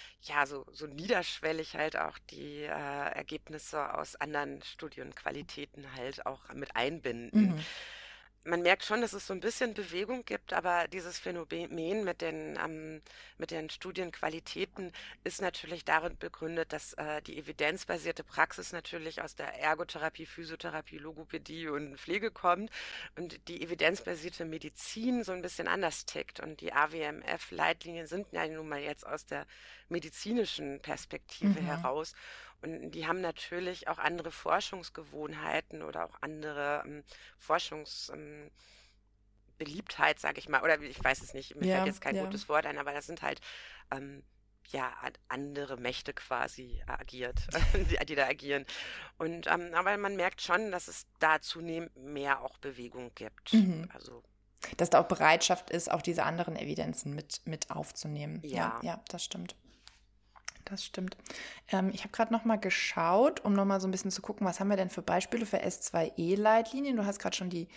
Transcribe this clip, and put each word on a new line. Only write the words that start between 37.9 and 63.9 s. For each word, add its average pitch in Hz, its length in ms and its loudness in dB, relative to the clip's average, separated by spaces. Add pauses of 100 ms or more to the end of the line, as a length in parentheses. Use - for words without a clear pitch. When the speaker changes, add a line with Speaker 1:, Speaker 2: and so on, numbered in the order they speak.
Speaker 1:
ähm, 147 380 -12 (1080)
Beliebtheit, 151 600 2
sag 151 200 -2
ich - 100 -10
mal, 135 140 4
oder 156 180 6
ich 143 220 -8
weiß 131 200 4
es - 120 -12
nicht, 135 220 -10
mir 147 100 -2
Speaker 2:
Ja, 185 80 4
Speaker 1:
fällt 190 120 4
jetzt 196 140 -4
kein - 160 -2
Speaker 2:
ja. 190 60 0
Speaker 1:
gutes 196 260 -6
Wort 151 180 4
ein, 147 120 -4
aber 143 140 -4
das 143 140 -6
sind 165 160 -8
halt, 143 180 -2 (520)
ähm, 139 320 -8 (460)
ja, 131 220 -2 (100)
an-, 131 100 -4 (160)
andere 143 480 -4
Mächte 127 360 -2
quasi 127 720 -2
agiert, 127 640 -2
<laughs> - 220 8
die, 190 320 4
die 160 100 -2
da 135 100 6
agieren. 143 400 0 (520)
Und, 170 280 -2
ähm, 175 280 4
aber 185 220 4
man 202 200 0
merkt 180 260 0
schon, 196 300 4
dass 175 160 -4
es - 180 -8 (140)
da 156 200 8
zunehmend 165 560 -6
mehr 139 460 2
auch - 160 -8
Bewegung 123 560 -8
gibt. - 380 -6
Speaker 2:
Mhm. 180 360 8
Speaker 1:
Also - 360 -16 (520)
Speaker 2:
Dass 175 140 4
da 151 100 12
auch - 80 6
Bereitschaft 170 640 6
ist, 170 200 0
auch 170 120 2
diese 170 220 2
anderen 165 320 0
Evidenzen 156 580 -2
mit, - 300 -8
mit - 260 -4
aufzunehmen. 151 720 -6
Ja, 120 300 -2
Speaker 1:
Ja. 113 80 -6
Speaker 2:
ja, 170 280 -4
das - 160 -6
stimmt. 180 300 -8 (1080)
Das 196 200 -6
stimmt. - 320 -6 (560)
Ähm, 190 220 4
ich - 100 -6
hab - 80 -12
grad 226 180 4
noch 226 140 4
mal 226 120 6
geschaut, 190 840 6
um 202 140 4
noch 196 100 6
mal 196 160 4
so 190 80 0
ein - 20 2